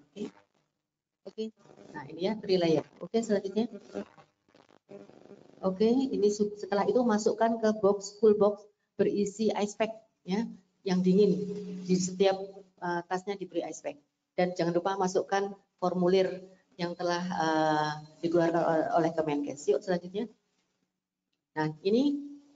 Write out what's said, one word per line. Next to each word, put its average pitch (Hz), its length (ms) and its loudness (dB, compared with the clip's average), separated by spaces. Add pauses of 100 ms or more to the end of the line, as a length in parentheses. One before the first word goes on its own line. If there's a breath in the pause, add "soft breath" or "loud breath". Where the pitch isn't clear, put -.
(140)
Oke. 214 160 -12 (960)
Oke. 214 180 -10 (460)
Nah, 147 160 -14
ini 170 240 -2
ya, 220 80 -2
three 185 240 2
layer. 160 240 4 (160)
Oke, 196 160 -2
selanjutnya. 214 480 0 (2000)
Oke, 214 240 2
ini 208 400 2
su-, 208 240 0
setelah 196 320 -2
itu 214 160 2
masukkan 226 560 2
ke 214 240 2
box, 202 400 0
cool 214 160 6
box 208 240 2 (320)
berisi 202 560 0
ice 208 240 -4
pack 220 160 -2 (320)
ya, 202 240 -4 (400)
yang 185 160 0
dingin. 185 400 4 (400)
Di 180 160 0
setiap, 190 400 0 (400)
eh, 175 320 -4
tasnya 185 240 -6
diberi 180 320 -6
ice 156 160 -14
pack. 143 160 -10 (400)
Dan 180 160 0
jangan 170 240 0
lupa 190 160 0
masukkan 196 640 -2 (240)
formulir 180 560 2 (400)
yang 175 160 -4
telah, 175 320 -2
eh, 156 640 0 (320)
dikeluarkan 170 400 2
oleh, 160 320 2
oleh 165 160 2
Kemenkes. 147 560 -4
Yuk, - 160 2
selanjutnya. 185 480 -4 (1200)
Nah, 156 160 -2 (160)
ini 269 320 2 (400)